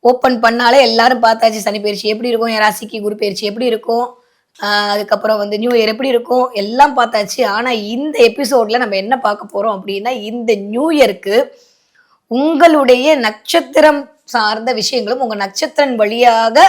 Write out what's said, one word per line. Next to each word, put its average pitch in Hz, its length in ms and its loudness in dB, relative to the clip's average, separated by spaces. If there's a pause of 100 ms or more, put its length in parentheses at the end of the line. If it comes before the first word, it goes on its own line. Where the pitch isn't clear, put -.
ஓப்பன் 254 340 2
பண்ணாலே 240 440 4
எல்லாரும் 233 400 2
பார்த்தாச்சு, 226 380 2
சனி 208 200 -4
பெயர்ச்சி 208 280 -4
எப்படி 220 220 -4
இருக்கும், 226 220 -2
என் 214 100 0
ராசிக்கு 220 380 -2
குரு 208 160 -6
பெயர்ச்சி 208 300 -6
எப்படி 226 200 -4
இருக்கும், 233 380 -2 (540)
ஆஹ், 208 320 -2
அதுக்கப்புறம் 208 480 0
வந்து 208 200 -4
நியூ 240 140 -2
இயர் 220 200 2
எப்படி 262 200 -2
இருக்கும், 247 420 0
எல்லாம் 247 420 -2
பார்த்தாச்சு. 220 440 -2 (100)
ஆனா 233 200 -4 (180)
இந்த 277 340 -6
எபிசோட்ல 233 560 0
நம்ம 214 180 -2
என்ன 202 220 -2
பார்க்க 208 340 -4
போறோம் 208 240 -4
அப்படின்னா, 196 360 -6 (120)
இந்த 233 260 -6 (140)
நியூ 233 260 -4
இயருக்கு 208 460 0 (920)
உங்களுடைய 285 800 4 (100)
நட்சத்திரம் 285 840 2 (280)
சார்ந்த 220 440 -2
விஷயங்களும் 226 500 -4
உங்க 220 140 -4
நட்சத்திரம் 240 600 -2
வழியாக 226 600 2 (100)